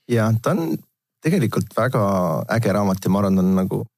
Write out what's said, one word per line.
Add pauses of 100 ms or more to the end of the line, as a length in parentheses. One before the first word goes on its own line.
(140)
Jaa, (120)
ta
on (460)
tegelikult
väga (520)
äge
raamat
ja
ma
arvan,
ta
on
nagu, (160)